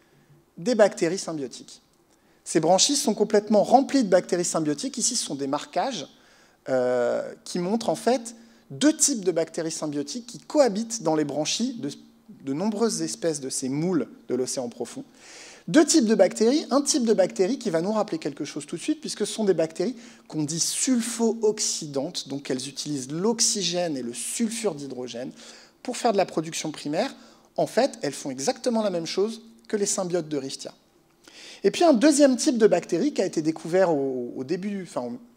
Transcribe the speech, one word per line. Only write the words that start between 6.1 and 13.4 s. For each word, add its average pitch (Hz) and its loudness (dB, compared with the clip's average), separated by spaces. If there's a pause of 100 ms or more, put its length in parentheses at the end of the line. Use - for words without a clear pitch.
euh, 123 0 (120)
qui - -4
montrent, 196 -2
en 165 0
fait, - -2 (380)
deux 269 4
types 247 0
de 180 0
bactéries 165 -2
symbiotiques 151 -6
qui - -16
cohabitent 233 0
dans 160 2
les 156 2
branchies 151 -2
de, 147 -8 (540)
de 135 -4
nombreuses 202 0
espèces 160 -4